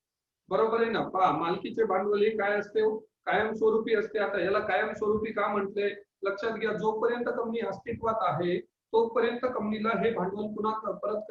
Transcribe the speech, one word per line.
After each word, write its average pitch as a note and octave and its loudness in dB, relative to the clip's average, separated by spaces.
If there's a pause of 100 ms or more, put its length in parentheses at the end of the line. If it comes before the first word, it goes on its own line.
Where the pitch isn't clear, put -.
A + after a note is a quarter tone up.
(480)
बरोबर A3 2
आहे A3+ 0
ना? D#3+ -2
पहा, F#3 4
मालकीचे E3+ -2
भांडवल G#3 2
हे A3 4
काय G#3 0
असते G3+ -2
हो? A3 2
कायमस्वरूपी A3 0
असते. G#3 0
आता G3 0
याला G3 2
कायमस्वरूपी G#3+ 0
का G#3 0
म्हटलंय? G3+ -2 (280)
लक्षात G3 -2
घ्या, G#3+ -2
जोपर्यंत A3+ 0
कंपनी A#3 -2
अस्तित्वात A3 -4
आहे F3 0
तोपर्यंत A#3 0
कंपनीला G#3+ -2
हे A3+ 2
भांडवल G3 -2
पुन्हा G#3 -2
क-, - -6
परत G#3 -4 (100)